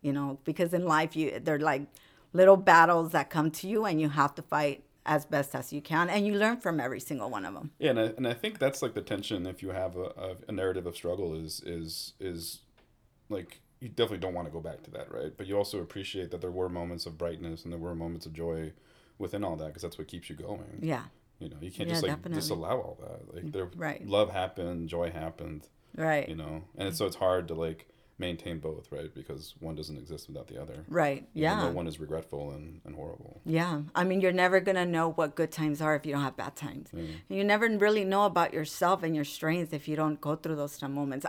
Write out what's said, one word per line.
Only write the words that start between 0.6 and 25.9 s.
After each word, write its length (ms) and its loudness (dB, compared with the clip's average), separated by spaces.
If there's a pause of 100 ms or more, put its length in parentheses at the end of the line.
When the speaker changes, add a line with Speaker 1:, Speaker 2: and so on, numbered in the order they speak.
Speaker 1:
in 100 2
life, 300 4
you, 240 0
they're, 180 0
like, 300 0 (460)
little 240 12
battles 560 10
that 180 2
come 180 2
to 180 -6
you, 180 0
and 140 2
you 100 4
have 260 2
to 80 -10
fight 400 0 (220)
as 200 2
best 300 -2
as 180 -8
you 80 -6
can, 280 2
and 180 2
you 80 2
learn 220 4
from 220 0
every 200 -2
single 320 -6
one 120 -6
of 120 -8
'em. 240 -10
Speaker 2:
Yeah, 120 4
and 80 4
I, 40 6 (140)
and 100 0
I 60 0
think 260 -6
that's, 240 2
like, 100 -2
the 80 -4
tension 460 -4
if 160 -10
you 60 -6
have 260 -4
a, 80 -4
a, 320 -8 (140)
a 20 -6
narrative 340 0
of 100 -6
struggle 380 -2
is, 320 -8
is, 540 -8
is, 400 -8 (680)
like, 320 -8 (180)
you 100 -10
definitely 300 0
don't 140 -4
wanna 180 -6
go 80 -8
back 240 -10
to 80 -20
that, 200 -12
right? 240 -6
But 120 -10
you 100 0
also 220 0
appreciate 520 -6
that 100 -6
there 100 -4
were 180 -2
moments 360 -6
of 120 -10
brightness 460 -6
and 80 -10
there 80 -6
were 160 -6
moments 300 -6
of 80 -12
joy 400 -4 (440)
within 260 -4
all 120 -2
that, 180 -8
'cause 80 -14
that's 160 -8
what 100 -10
keeps 220 -14
you 60 -10
going. 460 -12
Speaker 1:
Yeah. 240 -4 (340)
Speaker 2:
You 100 -10
know, 120 -16
you 100 -10
can't 160 -6
Speaker 1:
Yeah, 80 -2
Speaker 2:
just, 80 0
like, 80 0
Speaker 1:
definitely. 300 -4
Speaker 2:
disallow 400 -2
all 200 -10
that. 320 -14
Like, 180 -8
there, 240 -4
Speaker 1:
Right. 300 -6
Speaker 2:
love 240 4
happened, 600 -4
joy 220 -2
happened. 560 -10 (280)